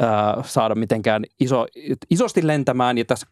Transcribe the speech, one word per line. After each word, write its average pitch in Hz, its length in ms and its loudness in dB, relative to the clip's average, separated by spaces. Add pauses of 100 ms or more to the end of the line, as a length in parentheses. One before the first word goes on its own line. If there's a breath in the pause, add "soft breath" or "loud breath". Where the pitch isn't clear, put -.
äh, 117 60 2 (360)
saada 110 300 0
mitenkään 107 500 0 (160)
iso-, 127 260 0 (440)
isosti 180 360 2
lentämään, 127 520 0
ja 117 60 0
tässä 120 280 -2